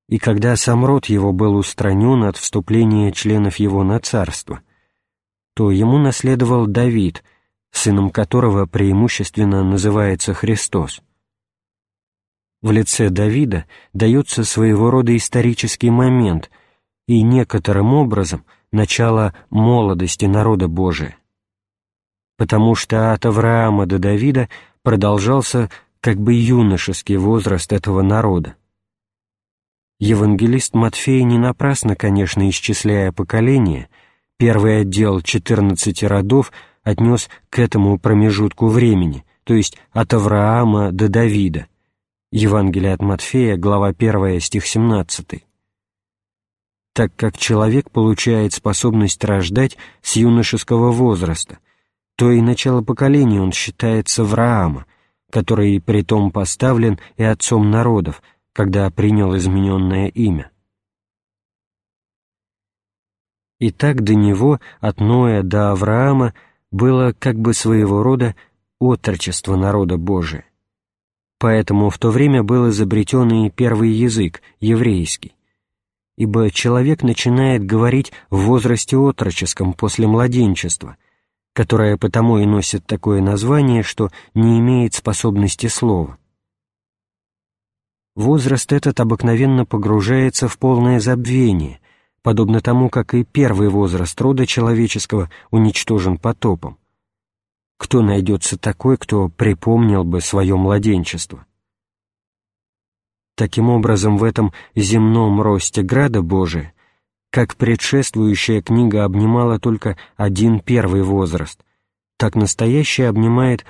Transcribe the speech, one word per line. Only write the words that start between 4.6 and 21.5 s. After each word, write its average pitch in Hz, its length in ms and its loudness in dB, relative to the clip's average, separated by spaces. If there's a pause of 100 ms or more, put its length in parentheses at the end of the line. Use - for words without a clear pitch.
то 104 180 2
ему 113 260 2
наследовал 123 680 0
Давид, 110 560 -2 (480)
сыном 101 380 0
которого 104 560 0
преимущественно 101 1000 0
называется 98 680 0
Христос. 101 680 -4 (1600)
В 110 80 0
лице 107 400 2
Давида 104 560 0 (280)
дается 113 500 0
своего 110 480 2
рода 120 240 2
исторический 120 720 -2
момент 120 640 0 (560)
и 117 140 4
некоторым 110 720 2
образом – 107 500 -2 (260)
начало 110 640 0 (160)
молодости 104 800 0
народа 101 420 2
Божия, 82 480 -4 (1200)